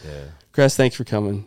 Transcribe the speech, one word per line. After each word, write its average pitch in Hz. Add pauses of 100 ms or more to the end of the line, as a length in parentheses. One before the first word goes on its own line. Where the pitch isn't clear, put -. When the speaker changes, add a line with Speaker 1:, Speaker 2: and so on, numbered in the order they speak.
Speaker 1:
Yeah. 78 (420)
Speaker 2:
Cress, 139
thanks 127
for 127
coming. 101